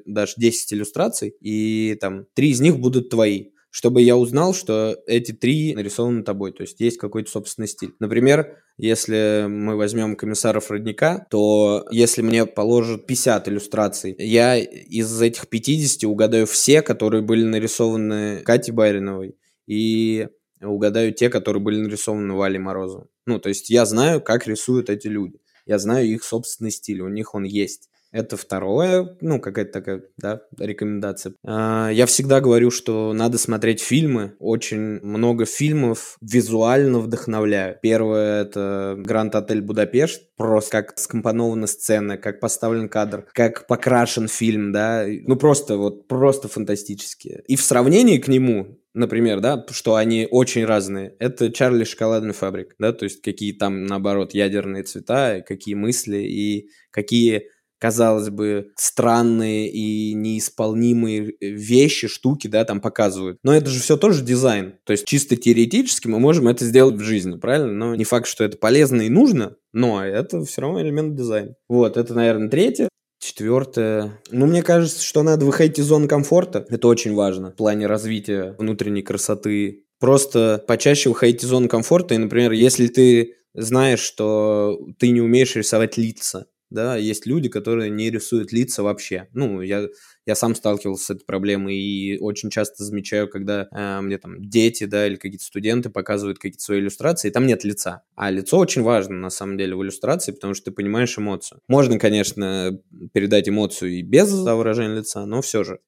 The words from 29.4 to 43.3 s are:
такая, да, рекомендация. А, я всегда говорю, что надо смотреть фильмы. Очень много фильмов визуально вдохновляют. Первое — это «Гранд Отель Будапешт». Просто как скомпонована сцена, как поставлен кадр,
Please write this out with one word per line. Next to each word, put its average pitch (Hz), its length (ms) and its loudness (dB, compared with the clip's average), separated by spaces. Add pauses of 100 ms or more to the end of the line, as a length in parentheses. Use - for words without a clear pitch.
такая, 95 300 -8 (160)
да, 107 240 -8 (160)
рекомендация. 104 760 -8 (120)
А, 110 460 -2
я 117 160 4
всегда 135 340 2
говорю, 120 300 4
что 110 420 -4
надо 113 240 0
смотреть 113 440 -2
фильмы. 123 580 0
Очень 107 640 -4
много 113 420 0
фильмов 143 760 -2
визуально 117 800 2
вдохновляют. 107 840 -2
Первое — 107 640 2
это 98 520 -6
«Гранд 110 380 -2
Отель 107 260 -2
Будапешт». 107 600 -2 (140)
Просто 110 340 0
как 107 260 -2
скомпонована 113 680 -2
сцена, 104 500 -2
как 104 220 -8
поставлен 113 500 -4
кадр, 104 420 -4